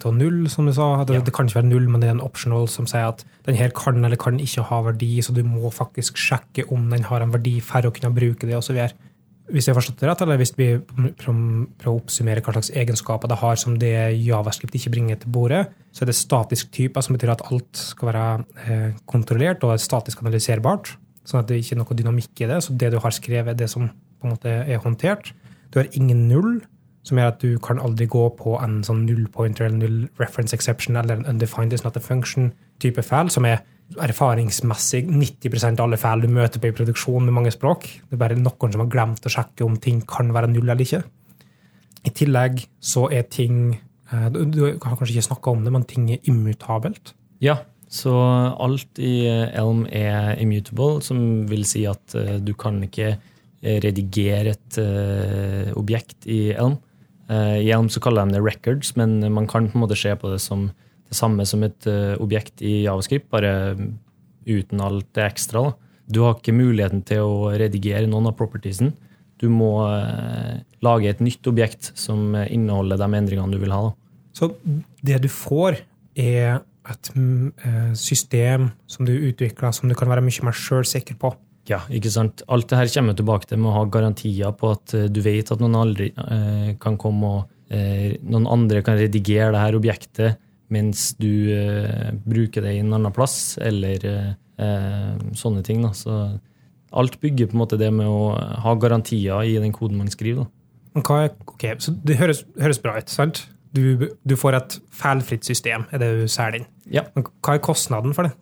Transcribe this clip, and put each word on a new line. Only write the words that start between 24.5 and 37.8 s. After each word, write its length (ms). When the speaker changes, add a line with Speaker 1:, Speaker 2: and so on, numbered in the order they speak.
Speaker 1:
er 160
håndtert. 540
Du 80
har 120
ingen 380
null, 340
som 160
gjør 140
at 100
du 160
kan 240
aldri 240
gå 160
på 240
en 180
sånn 240
null 220
pointer 380
eller 120
null 400
reference 360
exception 420
eller 240
en 60
undefined 480
is 100
not 140
a 20
function 540
type 240
feil, 260
som 160
er 140
erfaringsmessig 1120
nitti 400
prosent 260
av 80
alle 140
feil 240
du 80
møter 260
på 120
i 40
produksjon 520
med 100
mange 180
språk. 300